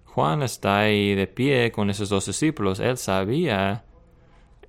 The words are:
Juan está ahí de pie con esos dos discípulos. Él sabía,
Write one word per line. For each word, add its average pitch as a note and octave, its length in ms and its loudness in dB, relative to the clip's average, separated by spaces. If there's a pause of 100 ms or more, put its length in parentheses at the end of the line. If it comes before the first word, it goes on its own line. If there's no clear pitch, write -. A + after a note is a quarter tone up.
Juan D3 380 -2
está G2+ 380 0
ahí G2+ 340 2
de G2 100 0
pie B2 460 0
con G2+ 180 -2
esos G2 200 -4
dos G2 160 0
discípulos. G#2 560 -2
Él B2 160 0
sabía, G2+ 880 0 (840)